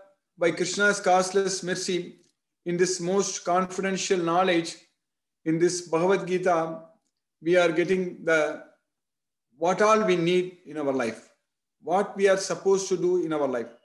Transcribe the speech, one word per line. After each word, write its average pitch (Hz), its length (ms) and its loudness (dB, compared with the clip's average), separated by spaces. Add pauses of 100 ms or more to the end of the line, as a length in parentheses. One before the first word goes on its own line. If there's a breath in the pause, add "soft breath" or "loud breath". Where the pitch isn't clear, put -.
(360)
by 170 140 0
Krishna's 196 500 0
causeless 185 600 0
mercy, 180 540 -6 (500)
in 175 100 -4
this 180 240 0
most 190 440 -2
confidential 185 760 -2
knowledge, 170 580 0 (680)
in 160 140 0
this 175 240 2
Bhagavad 170 440 0
Gita, 170 560 -2 (580)
we 170 160 2
are 175 140 4
getting 175 540 -2
the, 156 400 0 (920)
what 180 240 0
all 214 240 4
we 180 120 2
need 180 500 0
in 151 100 -14
our 139 160 -2
life, 120 380 -4 (520)
what 196 340 -2
we 196 120 4
are 190 80 6
supposed 190 520 0
to 185 80 -2
do 180 280 0
in 160 80 -4
our 147 140 0
life, 120 220 -4 (160)